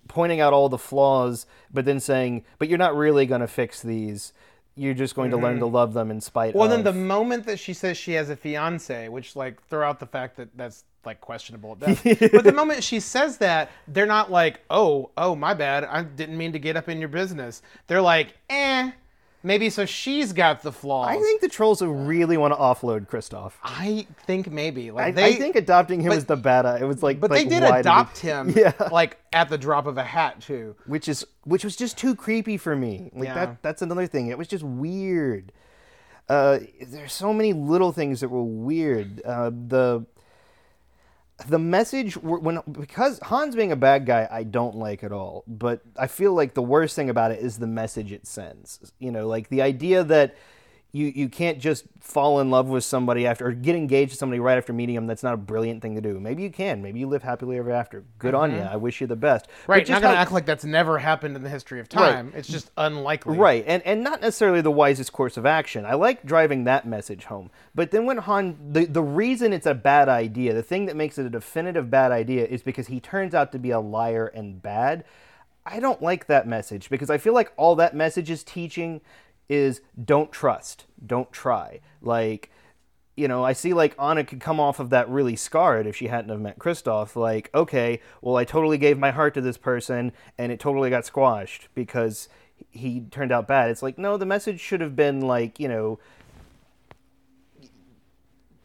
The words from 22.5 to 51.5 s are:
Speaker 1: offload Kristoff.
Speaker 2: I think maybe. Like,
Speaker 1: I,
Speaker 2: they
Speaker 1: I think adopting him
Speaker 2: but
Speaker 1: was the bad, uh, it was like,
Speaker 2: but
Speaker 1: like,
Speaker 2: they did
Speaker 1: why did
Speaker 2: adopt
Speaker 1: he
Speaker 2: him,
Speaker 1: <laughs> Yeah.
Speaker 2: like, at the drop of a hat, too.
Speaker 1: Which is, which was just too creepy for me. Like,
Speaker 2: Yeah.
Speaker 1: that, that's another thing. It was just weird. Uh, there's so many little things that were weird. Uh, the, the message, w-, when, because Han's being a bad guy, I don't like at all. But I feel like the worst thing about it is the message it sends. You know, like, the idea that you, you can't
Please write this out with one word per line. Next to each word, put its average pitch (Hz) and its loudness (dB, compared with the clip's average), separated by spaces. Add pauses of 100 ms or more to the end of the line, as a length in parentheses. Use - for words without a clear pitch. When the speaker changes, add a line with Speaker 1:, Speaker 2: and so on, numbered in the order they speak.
Speaker 1:
offload 120 0
Kristoff. 98 -10 (100)
Speaker 2:
I 196 -6 (200)
think 185 -2
maybe. 147 -6
Like, 113 -2
Speaker 1:
I, - 0
Speaker 2:
they 185 2
Speaker 1:
I 240 8
think 277 -2
adopting 180 4
him 165 0
Speaker 2:
but 170 4
Speaker 1:
was 143 -2
the 151 2
bad, 127 4
uh, 120 0
it 131 0
was 139 -2
like, 143 2
Speaker 2:
but 185 2
Speaker 1:
like, 285 4
Speaker 2:
they 262 -2
did 349 2
Speaker 1:
why - 8
did 127 4
Speaker 2:
adopt 202 4
Speaker 1:
he 170 -6
Speaker 2:
him, 143 -2
Speaker 1:
<laughs> 143 2
Yeah. 202 8 (180)
Speaker 2:
like, 165 2 (160)
at 165 4
the 151 -2
drop 143 0
of 135 -4
a 131 -2
hat, 135 -2
too. 113 -10 (120)
Speaker 1:
Which 151 -4
is, 151 -4 (180)
which 180 0
was 202 -8
just 240 -6
too 254 0
creepy 220 -4
for 165 -4
me. 107 -6
Like, 127 -8
Speaker 2:
Yeah. 131 -10
Speaker 1:
that, 160 -6
that's 156 -6
another 180 -4
thing. 127 -4
It 123 -6
was 165 -10
just 170 -8
weird. 143 -4 (800)
Uh, 139 4 (200)
there's 135 -16
so 208 -2
many 220 2
little 165 2
things 139 -4
that 131 -4
were 123 -2
weird. 113 -2
Uh, 120 -4
the, 120 0 (1400)
the 160 2
message, 190 0
w-, 165 -4
when, 165 -4
because 180 -4
Han's 262 -2
being 208 0
a 143 0
bad 135 4
guy, 117 2
I 113 -8
don't 113 -4
like 107 -8
at 104 -10
all. 95 -10
But 117 -4 (180)
I 131 -2
feel 190 0
like 151 0
the 131 -2
worst 147 2
thing 139 -4
about 117 2
it 107 -6
is 113 -6
the 117 -6
message 113 -8
it 101 -18
sends. - -18
You 127 -10
know, 110 -6
like, 113 -4
the 131 0
idea 151 2
that 147 4 (560)
you, 147 -4
you 139 -4
can't 165 -4